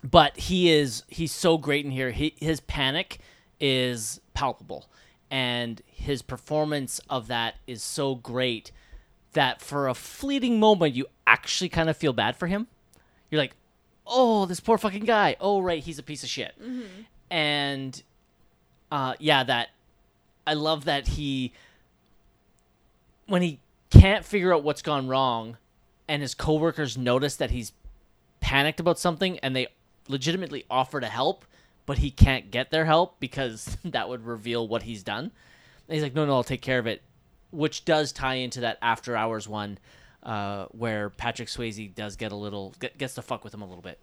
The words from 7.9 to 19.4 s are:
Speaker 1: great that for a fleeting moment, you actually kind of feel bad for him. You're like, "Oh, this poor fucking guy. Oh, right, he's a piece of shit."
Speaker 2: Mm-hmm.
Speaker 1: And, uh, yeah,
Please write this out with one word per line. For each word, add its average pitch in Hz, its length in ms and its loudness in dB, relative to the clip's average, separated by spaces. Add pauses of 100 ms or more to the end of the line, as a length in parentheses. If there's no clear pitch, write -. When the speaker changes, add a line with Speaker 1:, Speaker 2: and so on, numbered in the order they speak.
Speaker 1:
great 120 580 -4 (580)
that 135 300 2
for 143 260 -2
a 127 60 0
fleeting 262 680 -2
moment, 190 360 6
you 127 100 -2 (200)
actually - 440 4
kind 165 200 0
of 156 60 0
feel 151 160 0
bad 117 240 0
for 180 120 -4
him. 202 200 -2 (640)
You're 151 80 2
like, 131 160 -2 (500)
"Oh, 226 400 4
this 175 140 -4
poor 220 180 4
fucking 208 280 -2
guy. 208 340 4
Oh, 196 220 2
right, 175 200 0
he's 151 160 -10
a 143 60 -14
piece 147 200 -12
of - 60 -10
shit." - 320 -6
Speaker 2:
Mm-hmm. 220 420 -12 (280)
Speaker 1:
And, 143 720 -2 (880)
uh, 131 280 -2
yeah, 143 260 4